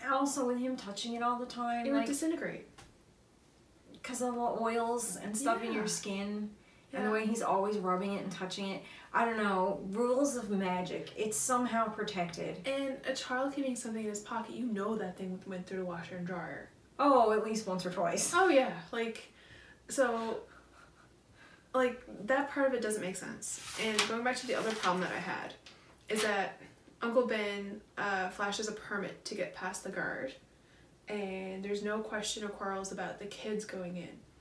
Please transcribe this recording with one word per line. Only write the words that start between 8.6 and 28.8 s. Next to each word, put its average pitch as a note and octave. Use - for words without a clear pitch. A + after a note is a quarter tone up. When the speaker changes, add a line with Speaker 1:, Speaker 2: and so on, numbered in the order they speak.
Speaker 1:
it. -
I A#3
don't A3+
know. G3
Rules B3
of G#3
magic. F3+
It's G#3+
somehow A#3
protected. F#3
Speaker 2:
And C4+
a C4
child C4
keeping C4
something A3
in G#3+
his G#3
pocket, A3+
you A#3
know G#3
that F#3
thing F#3
went F#3
through F#3+
the F#3
washer E3+
and F3
dryer. F3
Speaker 1:
Oh, B3
at G#3+
least A3
once F3+
or F3+
twice. F3+
Speaker 2:
Oh, F#4
yeah. B3
Like, A3+
so, A3+
like, B3+
that C#4
part C#4
of B3+
it A3
doesn't G#3+
make F#3
sense. -
And A3
going A#3
back B3+
to B3+
the A3+
other A3
problem F#3
that -
I -
had, -
is G#3+
that G3+
Uncle A#3
Ben, G#3
uh, F#3+
flashes G2+
a G#3
permit -